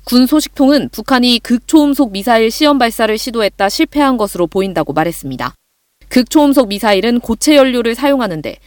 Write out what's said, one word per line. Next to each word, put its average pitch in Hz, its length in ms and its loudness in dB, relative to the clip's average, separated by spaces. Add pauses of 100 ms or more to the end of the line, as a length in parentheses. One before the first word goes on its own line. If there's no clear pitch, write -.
군 247 220 2
소식통은 277 640 0
북한이 240 480 0
극초음속 285 720 0
미사일 226 400 0
시험 294 260 2
발사를 226 400 0
시도했다 220 500 -2
실패한 277 500 0
것으로 202 280 -2
보인다고 175 480 -4
말했습니다. 135 600 -6 (520)
극초음속 269 600 2
미사일은 208 520 0
고체 240 360 0
연료를 247 400 2
사용하는데 233 720 -4